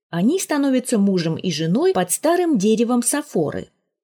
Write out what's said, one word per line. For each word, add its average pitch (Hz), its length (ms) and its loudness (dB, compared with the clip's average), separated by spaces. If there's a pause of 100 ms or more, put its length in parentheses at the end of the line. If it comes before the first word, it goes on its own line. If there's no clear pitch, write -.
Они 220 300 0
становятся 269 580 0
мужем 185 380 0
и 185 160 -4
женой 170 400 0
под 180 200 0
старым 339 460 0
деревом 220 460 2
сафоры. 185 640 -4 (360)